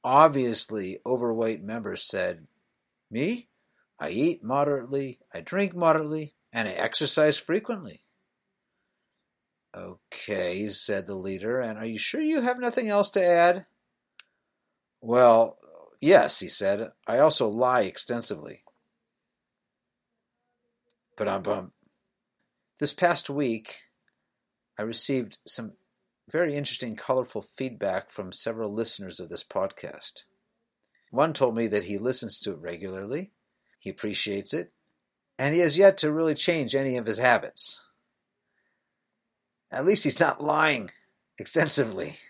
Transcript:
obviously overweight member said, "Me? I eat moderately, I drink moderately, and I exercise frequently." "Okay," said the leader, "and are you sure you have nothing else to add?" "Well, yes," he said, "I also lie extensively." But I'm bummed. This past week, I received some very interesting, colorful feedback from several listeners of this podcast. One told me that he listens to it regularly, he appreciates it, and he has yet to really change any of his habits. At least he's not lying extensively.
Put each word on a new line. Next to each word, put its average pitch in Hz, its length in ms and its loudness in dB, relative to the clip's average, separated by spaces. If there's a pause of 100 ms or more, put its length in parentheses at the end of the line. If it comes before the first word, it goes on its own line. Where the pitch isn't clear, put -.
obviously 123 1000 4
overweight 113 560 -2
member 104 360 -8
said, 90 500 -4 (640)
"Me? 185 380 -4 (500)
I 78 120 -8
eat 131 320 0
moderately, 135 760 -2 (160)
I - 60 -8
drink 190 340 -4
moderately, 156 640 0 (160)
and 113 160 -2
I 92 40 -6
exercise 147 640 2
frequently." 185 680 -6 (1700)
"Okay," 92 920 -6
said 98 380 -2
the 98 100 -8
leader, 98 440 -4
"and 110 180 -6
are 113 60 -8
you 113 140 -6
sure - 220 -4
you 311 220 0
have 247 180 -2
nothing 240 280 -2
else 202 220 2
to 190 140 2
add?" 175 420 6 (1300)
"Well, 117 580 6 (420)
yes," - 380 6
he 90 100 -4
said, 101 440 -2 (160)
"I 117 100 0
also 143 300 4
lie 123 340 2
extensively." 98 800 -6 (2500)
But 104 100 -2
I'm 98 160 -2
bummed. 101 300 -4 (1040)
This 147 160 0
past - 340 2
week, 131 540 -4 (960)
I 107 40 -6
received 113 600 -2
some 113 320 -6 (540)
very 156 260 0
interesting, 131 380 -4
colorful 123 480 -2
feedback 104 680 -6
from 92 240 -12
several 110 400 -6
listeners 101 460 -4
of 87 100 -10
this 85 140 -10
podcast. - 840 -8 (840)
One 147 240 0
told 120 220 2
me 117 100 0
that 101 180 0
he 101 140 -6
listens 120 420 -4
to 101 120 -6
it 80 60 -10
regularly, 95 720 -10 (460)
he 98 120 -10
appreciates 101 640 -4
it, - 180 -6 (640)
and 139 160 0
he 170 80 2
has 156 160 4
yet 196 220 8
to 151 140 0
really 156 240 0
change 151 380 0
any 135 220 0
of 113 100 -4
his 110 120 -2
habits. - 680 2 (1900)
At 135 140 -4
least 202 200 4
he's 143 160 0
not - 220 2
lying 151 480 2 (480)
extensively. 107 800 0 (120)